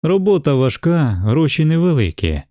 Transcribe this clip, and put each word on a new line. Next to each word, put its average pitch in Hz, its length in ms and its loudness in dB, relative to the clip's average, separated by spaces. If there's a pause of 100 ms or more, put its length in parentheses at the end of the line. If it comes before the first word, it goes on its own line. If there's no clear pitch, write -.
Робота 185 500 0
важка, 135 520 0
гроші 123 600 0
невеликі 135 840 0